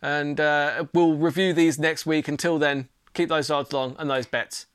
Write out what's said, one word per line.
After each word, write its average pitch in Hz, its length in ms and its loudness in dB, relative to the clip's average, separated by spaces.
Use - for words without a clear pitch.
And, 147 400 -2
uh, 147 540 0
we'll 165 220 4
review 170 360 0
these 160 260 4
next 156 280 -2
week. 156 220 0
Until 156 300 0
then, 143 300 0
keep 170 140 0
those 151 220 0
odds 143 220 -2
long 131 260 -4
and 156 100 -6
those 131 180 -2
bets - 480 -6